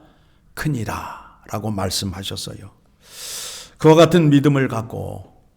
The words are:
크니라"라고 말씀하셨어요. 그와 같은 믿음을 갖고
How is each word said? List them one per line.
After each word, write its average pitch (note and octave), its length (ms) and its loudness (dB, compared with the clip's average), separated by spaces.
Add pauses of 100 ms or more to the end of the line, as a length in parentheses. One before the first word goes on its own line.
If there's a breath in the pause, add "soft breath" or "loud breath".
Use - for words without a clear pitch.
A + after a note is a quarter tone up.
(540 soft breath)
크니라"라고 G#2+ 1160 -8
말씀하셨어요. G2 1000 -6 (1080 loud breath)
그와 D#3 180 8
같은 E3 340 6
믿음을 C#3 380 4
갖고 G2+ 760 -10 (140)